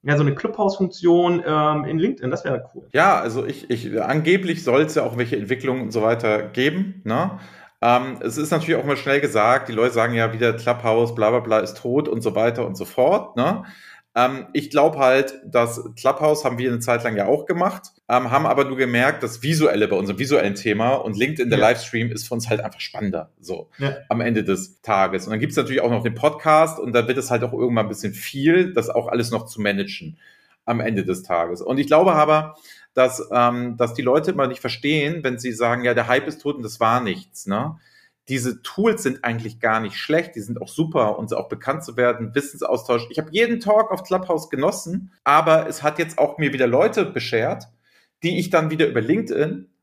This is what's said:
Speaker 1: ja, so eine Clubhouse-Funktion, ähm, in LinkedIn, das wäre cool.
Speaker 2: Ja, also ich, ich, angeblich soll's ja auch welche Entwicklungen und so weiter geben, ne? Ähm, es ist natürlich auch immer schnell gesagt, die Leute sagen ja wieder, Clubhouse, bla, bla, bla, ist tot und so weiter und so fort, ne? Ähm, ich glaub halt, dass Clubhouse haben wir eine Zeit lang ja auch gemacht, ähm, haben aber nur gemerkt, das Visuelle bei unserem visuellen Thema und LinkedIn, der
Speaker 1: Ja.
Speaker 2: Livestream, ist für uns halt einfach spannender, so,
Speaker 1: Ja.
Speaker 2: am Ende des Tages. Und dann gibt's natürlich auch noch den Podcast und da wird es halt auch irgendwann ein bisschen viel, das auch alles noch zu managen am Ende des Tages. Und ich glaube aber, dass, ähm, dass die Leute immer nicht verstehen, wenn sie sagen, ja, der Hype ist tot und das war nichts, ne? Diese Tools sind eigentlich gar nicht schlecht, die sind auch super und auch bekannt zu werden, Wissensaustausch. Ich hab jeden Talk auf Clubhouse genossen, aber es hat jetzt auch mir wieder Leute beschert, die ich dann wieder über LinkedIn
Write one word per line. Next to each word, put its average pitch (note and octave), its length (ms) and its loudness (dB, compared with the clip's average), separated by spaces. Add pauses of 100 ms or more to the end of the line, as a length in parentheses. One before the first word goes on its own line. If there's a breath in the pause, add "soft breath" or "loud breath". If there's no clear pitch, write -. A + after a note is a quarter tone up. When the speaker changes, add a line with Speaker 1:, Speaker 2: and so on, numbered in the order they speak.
Speaker 1:
ja, C#3+ 140 0
so D3 60 2
eine C#3 120 2
Clubhouse-Funktion, F3 1080 2
ähm, D3+ 400 2
in D#3+ 140 -2
LinkedIn, F#3 320 -2
das - 140 -6
wäre B2 280 -4
cool. - 200 -18
Speaker 2:
Ja, D#3+ 260 4
also A2+ 260 -4
ich, - 240 -10
ich, A#2 320 -4
angeblich E3 640 0
soll's C#3 320 2
ja C#3 80 2
auch A#2 140 -4
welche A#2+ 200 -2
Entwicklungen B2+ 460 -4
und G#2+ 80 -8
so A2+ 100 -2
weiter A2+ 420 2
geben, E3+ 640 -2
ne? D#3+ 340 -2 (420 loud breath)
Ähm, B2 400 2
es A#2+ 160 -4
ist D#3 140 -4
natürlich D#3+ 280 0
auch C3 60 -4
immer C#3+ 100 0
schnell C#3 260 0
gesagt, A2+ 480 2
die A#2 40 -8
Leute A#2 200 2
sagen A#2 200 0
ja A2+ 200 0
wieder, A2+ 200 2
Clubhouse, A#2 600 0
bla, A2 160 2
bla, A#2+ 120 2
bla, A2 180 2
ist - 180 -4
tot C3 300 -2
und A#2 140 -4
so A2 140 -2
weiter A#2 300 0
und F#2+ 120 -6
so - 80 -8
fort, D#3+ 500 2
ne? D3+ 280 0 (540 loud breath)
Ähm, C3 360 0
ich D3 160 -4
glaub C#3+ 260 4
halt, C3+ 500 2
dass A#2 440 -2 (100)
Clubhouse D3 460 2
haben A#2+ 120 -2
wir B2+ 120 -2
eine A#2+ 100 -2
Zeit A#2 240 0
lang A2+ 140 -2
ja G2+ 80 0
auch D3 200 2
gemacht, F#3 420 -2 (200)
ähm, B2 240 2
haben D3 140 2
aber C#3 180 4
nur C3 140 -4
gemerkt, B2+ 460 2
das A#2 200 -8
Visuelle C#3+ 460 2
bei G2+ 80 2
unserem G2 220 -2
visuellen G#2+ 360 2
Thema A2+ 400 0
und G#2+ 220 -4
LinkedIn, B2+ 320 -2
der A2 100 2
Speaker 1:
Ja. G#2+ 80 6
Speaker 2:
Livestream, A#2 460 0
ist - 160 -10
für - 40 -4
uns A#2 160 -6
halt G#2+ 120 0
einfach - 180 -10
spannender, F2+ 520 -6 (100)
so, F2 360 -12
Speaker 1:
Ja. C#3 200 -4 (100)
Speaker 2:
am A#2 140 -2
Ende A#2 240 0
des - 360 -4
Tages. F#2+ 440 0
Und G#2 60 -8
dann A2 100 -4
gibt's A2+ 160 -2
natürlich C3 240 0
auch A#2+ 100 0
noch A2 100 0
den A#2 140 -2
Podcast D#3 640 2
und A#2 140 -6
da A#2 160 4
wird B2+ 80 0
es B2 120 -4
halt A#2+ 140 0
auch A#2+ 80 -4
irgendwann A#2 360 0
ein - 20 -8
bisschen G#2 240 -8
viel, E3+ 600 0
das A2 160 0
auch A2+ 200 -2
alles A#2 220 -2
noch A2+ 160 -4
zu - 120 -14
managen G2 580 -4 (460 soft breath)
am A#2 160 -2
Ende G#2+ 240 -2
des F2+ 200 -4
Tages. F2 380 -2
Und C3+ 160 -4
ich C#3+ 100 -2
glaube E3 260 6
aber, D#3 420 2 (380 loud breath)
dass, B2+ 280 2 (120)
ähm, A#2+ 420 2
dass A#2 180 0
die - 80 -6
Leute D#3 300 2
immer C#3 160 0
nicht B2 140 -8
verstehen, D3 640 -2
wenn B2 140 -2
sie B2 120 -6
sagen, A#2+ 320 0
ja, B2 100 2
der A2+ 140 0
Hype C3 220 2
ist - 120 -12
tot D3 140 -4
und B2 80 -12
das G#2+ 160 -10
war A#2 220 4
nichts, F#2+ 460 -6
ne? C3 280 -4 (520 soft breath)
Diese B2+ 360 -4
Tools A3 400 0
sind C3 200 -2
eigentlich A#2 360 -6
gar A2 200 2
nicht G#2+ 180 -6
schlecht, E3+ 380 -2
die A2+ 60 -8
sind - 180 -8
auch F#2+ 100 -12
super C#3+ 500 0
und G2+ 160 -8
auch - 120 -6
bekannt D3+ 380 -6
zu A#2+ 100 -12
werden, A#2 380 0
Wissensaustausch. B2 760 -2
Ich - 80 -4
hab D#3+ 120 -8
jeden A#3 280 0
Talk G#3+ 320 2
auf F#3 100 -4
Clubhouse F3+ 480 -4
genossen, E3+ 600 -4 (120 loud breath)
aber D#3 460 4
es - 140 -10
hat D3+ 160 0
jetzt E3 180 -2
auch - 220 0
mir C#3+ 120 0
wieder C3 140 2
Leute E3+ 400 4
beschert, C3 600 -2 (580)
die F#3 160 0
ich F#3 100 -4
dann D#3+ 220 2
wieder D#3+ 160 2
über A#2+ 140 0
LinkedIn D#3 680 -2 (140)